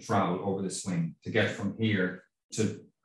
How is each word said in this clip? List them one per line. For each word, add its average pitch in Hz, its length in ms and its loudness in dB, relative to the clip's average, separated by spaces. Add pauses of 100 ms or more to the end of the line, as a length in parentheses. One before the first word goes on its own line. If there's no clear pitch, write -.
travel 92 400 2
over 98 180 0
this 92 240 -4
wing 82 380 -2
to - 60 -8
get 104 220 2
from 98 260 -4
here 98 460 2 (300)
to - 260 0 (260)